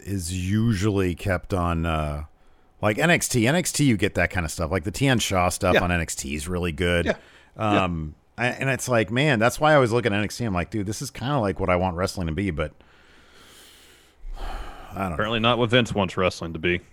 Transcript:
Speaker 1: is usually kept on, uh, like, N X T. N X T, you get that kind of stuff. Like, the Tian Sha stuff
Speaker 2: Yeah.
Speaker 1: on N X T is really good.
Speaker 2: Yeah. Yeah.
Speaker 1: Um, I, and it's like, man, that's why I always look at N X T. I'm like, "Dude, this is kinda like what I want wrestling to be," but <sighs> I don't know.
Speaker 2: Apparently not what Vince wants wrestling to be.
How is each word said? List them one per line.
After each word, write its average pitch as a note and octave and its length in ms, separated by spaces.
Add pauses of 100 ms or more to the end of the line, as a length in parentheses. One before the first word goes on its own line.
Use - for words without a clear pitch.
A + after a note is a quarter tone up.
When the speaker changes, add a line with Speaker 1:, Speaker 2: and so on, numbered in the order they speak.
Speaker 1:
is F#2 300
usually F#2+ 840
kept - 380
on, E2+ 320
uh, D2+ 400 (560)
like, G#2 160
N D#3 120
X E3 200
T. A2+ 180
N D3 80
X F3+ 160
T, D3 140
you A#2+ 100
get F#2+ 200
that F2 140
kind F2 160
of D#2 60
stuff. D#2+ 200
Like, F#2 120
the G2 80
Tian C3 280
Sha F2+ 280
stuff F2+ 280
Speaker 2:
Yeah. - 80
Speaker 1:
on F2 60
N F2 120
X - 140
T C#2+ 200
is D2 140
really F2 240
good. F2 320
Speaker 2:
Yeah. - 80 (440)
Yeah. G#2 280
Speaker 1:
Um, D#2+ 300 (220)
I, A#2+ 100
and C3 220
it's B2+ 200
like, A2+ 200
man, B2+ 300
that's A#2+ 180
why D3+ 140
I D3+ 40
always B2+ 180
look A#2+ 120
at A2+ 60
N G2+ 100
X G2 160
T. A#2+ 60
I'm G#2+ 100
like, F2 160
"Dude, G#2 160
this G#2 160
is C3+ 100
kinda C#3+ 280
like F#2+ 220
what F#2 80
I F2+ 80
want F2+ 180
wrestling F#2 320
to D#2 60
be," G2 180
but D2+ 220 (1600)
<sighs> - 40
I - 600
don't G2 100
know. E2 40
Speaker 2:
Apparently A2 260
not A#2 180
what A#2+ 120
Vince A2+ 240
wants G2 240
wrestling E2+ 360
to E2 60
be. F2 220 (120)